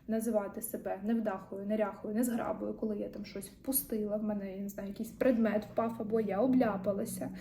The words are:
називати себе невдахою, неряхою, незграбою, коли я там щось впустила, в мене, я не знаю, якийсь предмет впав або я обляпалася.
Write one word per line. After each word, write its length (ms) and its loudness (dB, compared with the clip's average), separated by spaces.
називати 540 0
себе 420 -4
невдахою, 600 -2
неряхою, 500 0
незграбою, 580 0
коли 240 -2
я 120 -4
там 160 -8
щось 240 -10
впустила, 680 -2
в 60 -4
мене, 320 -2
я 60 -6
не 80 -6
знаю, 200 -8
якийсь 220 -6
предмет 600 4
впав 280 0
або 220 2
я 180 2
обляпалася. 920 2